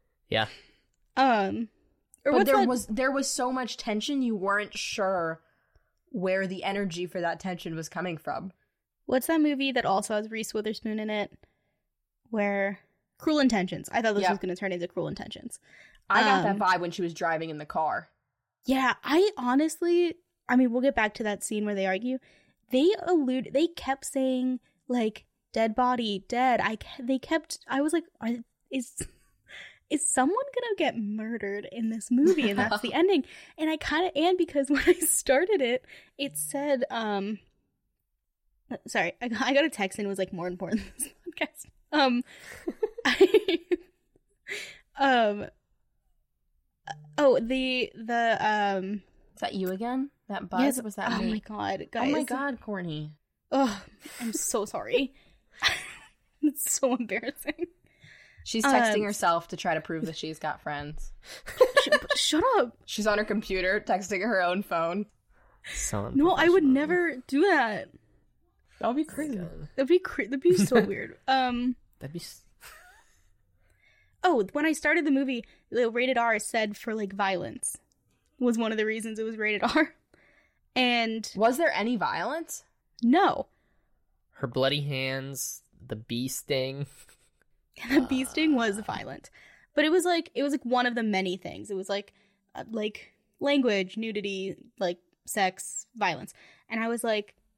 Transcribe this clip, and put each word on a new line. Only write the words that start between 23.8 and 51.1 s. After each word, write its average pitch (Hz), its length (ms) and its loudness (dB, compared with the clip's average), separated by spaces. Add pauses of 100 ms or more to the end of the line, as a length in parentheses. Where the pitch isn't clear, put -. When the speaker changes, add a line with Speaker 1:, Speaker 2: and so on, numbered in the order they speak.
Speaker 2:
saying, 254 540 0 (280)
like, 226 380 -2 (260)
"Dead 220 240 0
body, 240 520 0
dead." 247 340 2
I 214 160 -2
ke-, - 80 -18 (140)
they 262 200 0
kept, - 480 -4
I 262 140 0
was 302 120 2
like, 339 120 0 (160)
"Are, 226 80 -2 (420)
is, - 360 -6 (400)
<laughs> - 420 -20
is 294 220 -2
someone 269 240 4 (200)
gonna 466 200 -2
get 302 220 0
murdered 208 760 -6
in 226 200 -4
this 220 180 -8
movie?" 277 400 6
And 202 80 0
that's 214 240 0
Speaker 3:
<laughs> - 0 -
Speaker 2:
the 233 120 -4
ending. 339 320 4 (340)
And 311 100 0
I 320 80 0
kinda, 330 400 -2
and 359 200 2
because 285 320 0
<laughs> - 20 0
when 277 160 4
I 359 60 6
started 330 680 2
it, 247 240 0 (320)
it 277 180 -6
said, 277 540 -2
um, 214 500 -2 (1500)
sorry, 175 340 -2
I, 240 80 -6 (100)
I 254 140 0
got 285 120 4
a 302 40 -2
text 196 300 -4
and 208 80 -4
it - 20 -2
was 196 100 -4
like, 185 140 -2
"More 180 140 -6
important 180 340 -4
than - 160 -16
this - 120 -8 (100)
<laughs> - 200 -16
podcast." - 280 -8 (240)
Um, 262 320 4 (420)
<laughs> - 400 -6
I, 381 540 4 (1400)
um, 233 480 4 (1700)
oh, 277 200 6
the, 254 540 -2
the, 226 460 0
um, 202 640 0 (320)
Speaker 3:
Is - 60 -12
that - 120 -4
you 190 160 -4
again? 240 400 -4 (200)
That 190 200 -10
buzz? 254 280 2
Speaker 2:
Yes. 247 40 -4
Speaker 3:
Was 214 140 -10
that 190 160 -4